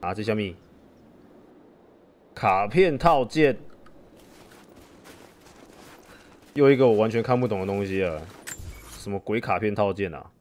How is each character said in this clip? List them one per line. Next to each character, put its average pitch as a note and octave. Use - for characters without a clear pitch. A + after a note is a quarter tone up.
啊， F2+
这 G#2
下 G#2+
面 G2+
卡 G2+
片 D#3
套 D3+
件， C#3+
又 C#3
一 C#3
个 C3
我 A2+
完 A2
全 A2+
看 B2
不 B2
懂 G#2
的 F#2+
东 G2+
西 F#2+
啊！ D#2+
什 -
么 G2
鬼 G#2+
卡 G2+
片 G#2
套 G2+
件 F#2
啊？ -